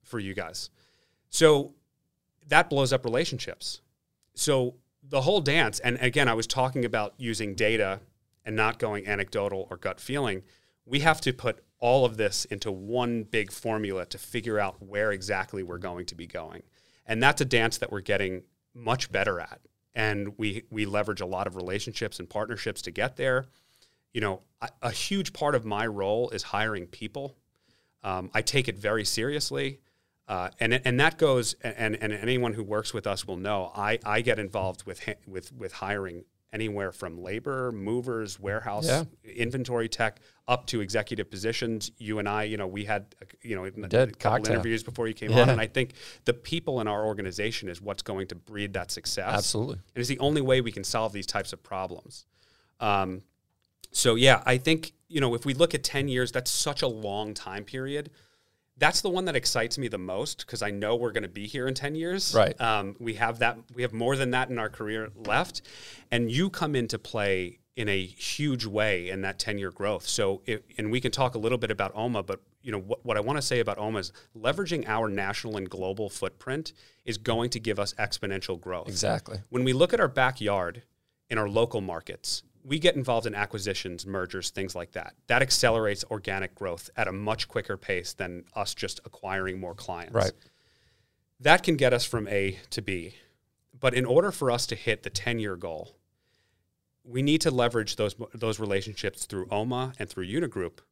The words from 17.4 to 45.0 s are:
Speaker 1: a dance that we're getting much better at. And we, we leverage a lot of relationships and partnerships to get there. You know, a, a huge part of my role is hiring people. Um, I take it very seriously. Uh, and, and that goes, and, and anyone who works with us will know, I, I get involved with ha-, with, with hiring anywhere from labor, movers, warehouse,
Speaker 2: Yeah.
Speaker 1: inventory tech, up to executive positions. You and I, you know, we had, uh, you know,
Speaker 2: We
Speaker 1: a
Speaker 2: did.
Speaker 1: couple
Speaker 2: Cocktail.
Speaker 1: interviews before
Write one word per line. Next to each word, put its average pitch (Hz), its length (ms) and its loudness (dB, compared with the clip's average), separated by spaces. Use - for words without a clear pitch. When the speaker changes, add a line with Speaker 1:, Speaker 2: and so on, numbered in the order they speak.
Speaker 1:
a 147 40 4
dance 113 340 2
that - 140 -4
we're 101 80 -4
getting 95 440 -2
much 120 400 -2
better 98 280 2
at. - 200 -12
And 104 440 0
we, 107 320 -2
we 107 160 -2
leverage 101 340 0
a 95 60 -4
lot 95 220 -2
of 92 80 -10
relationships 98 640 -4
and - 100 -12
partnerships 110 520 -4
to - 100 -10
get 131 240 -2
there. 131 300 0
You 120 80 -2
know, 98 200 -2
a, 117 60 -8
a 120 120 -2
huge 196 400 -2
part 147 240 0
of 113 80 2
my 107 220 0
role 104 440 0
is 104 140 -4
hiring 104 420 -2
people. 135 500 -10
Um, 92 280 -4
I 110 100 0
take - 260 2
it 95 100 -6
very 107 260 0
seriously. 139 760 -2
Uh, 92 200 -4
and, 120 240 2
and 127 160 4
that 160 180 4
goes, 131 440 4
and, 110 380 -2
and 107 120 -2
anyone 117 400 0
who 110 100 -6
works 104 320 -4
with 101 140 -4
us 98 180 -2
will 95 100 -8
know, 95 380 -4
I, 104 320 0
I 107 140 2
get 117 180 2
involved 95 480 -4
with 92 180 -10
ha-, 104 220 -6
with, 92 260 -10
with 120 200 -12
hiring 95 520 -6
anywhere 101 400 -4
from 85 300 -10
labor, 123 500 -4
movers, 110 680 -4
warehouse, 104 480 -4
Speaker 2:
Yeah. 156 180 2
Speaker 1:
inventory 120 640 -4
tech, 110 320 -2
up 123 200 0
to 117 160 -2
executive 104 480 -2
positions. 110 640 -4
You 107 220 -6
and 101 100 -2
I, 107 160 0
you 107 140 -4
know, 101 80 -4
we 101 180 -6
had, 104 380 -4
uh, - 20 -16
you 113 160 -6
know, 90 60 -6
Speaker 2:
We 95 60 -6
Speaker 1:
a 101 200 -10
Speaker 2:
did. 113 300 4
Speaker 1:
couple 110 200 2
Speaker 2:
Cocktail. 110 160 0
Speaker 1:
interviews 113 280 0
before 117 260 -4